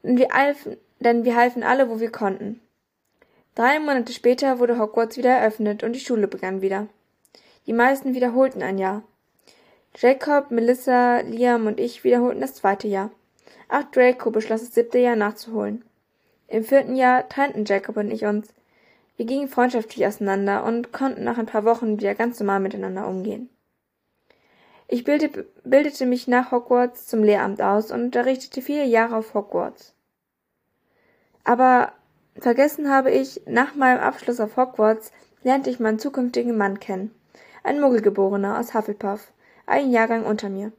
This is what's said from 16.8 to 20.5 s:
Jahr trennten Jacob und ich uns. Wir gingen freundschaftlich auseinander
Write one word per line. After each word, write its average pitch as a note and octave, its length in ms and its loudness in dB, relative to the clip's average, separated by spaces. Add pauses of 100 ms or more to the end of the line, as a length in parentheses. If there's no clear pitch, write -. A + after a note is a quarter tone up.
Jahr B3+ 320 2
trennten C4+ 340 -2
Jacob G3+ 320 -2
und G#3 160 -4
ich A3 140 -6
uns. G#3 240 -2 (680)
Wir A3+ 100 -6
gingen C4+ 220 -4
freundschaftlich B3 580 -2
auseinander G3+ 600 -2